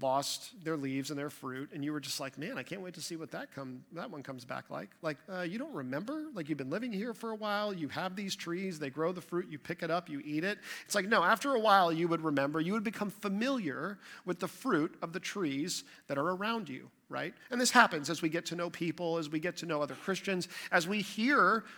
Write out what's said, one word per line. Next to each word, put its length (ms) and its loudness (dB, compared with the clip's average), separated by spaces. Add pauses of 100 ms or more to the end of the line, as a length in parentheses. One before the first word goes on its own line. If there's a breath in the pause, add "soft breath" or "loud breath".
lost 640 -2
their 140 0
leaves 320 -2
and 80 -4
their 140 -4
fruit, 420 -10
and 100 -4
you 80 0
were 80 -2
just 200 -6
like, 180 -6
"Man, 180 -6
I 60 -4
can't 200 -8
wait 120 -10
to 80 -12
see 140 -8
what 160 -8
that 200 -8
come, 320 -10 (100)
that 180 -10
one 100 -10
comes 240 -12
back 240 -8
like." 220 -10 (100)
Like, 160 -2 (100)
uh, 140 -6
you 160 -4
don't 160 -6
remember? 520 -4 (100)
Like, 140 -6
you've 100 0
been 100 -6
living 240 -4
here 220 -4
for 160 -6
a 40 -4
while, 380 0
you 140 -4
have 280 -4
these 200 -4
trees, 420 -4
they 140 -4
grow 200 0
the 100 -6
fruit, 280 -2
you 80 -8
pick 240 -6
it 80 -2
up, 180 0
you 160 -8
eat 200 -2
it. 160 -2 (260 loud breath)
It's 80 -6
like, 140 2
no, 160 8
after 320 6
a 40 4
while 320 8
you 180 4
would 120 4
remember, 400 2
you 120 2
would 100 0
become 260 -2
familiar 880 -2 (260 loud breath)
with 160 -2
the 80 0
fruit 540 2
of 120 -6
the 60 -4
trees 640 -2 (220 loud breath)
that 140 -2
are 100 0
around 400 -2
you, 220 -12 (180)
right? 240 -4 (160 loud breath)
And 100 -2
this 120 4
happens 400 6
as 100 0
we 80 2
get 180 0
to 80 -4
know 140 -2
people, 480 -2
as 140 -2
we 80 -2
get 180 -2
to 80 -8
know 160 0
other 140 -2
Christians, 520 -2 (240 loud breath)
as 160 6
we 140 0
hear 600 4 (140)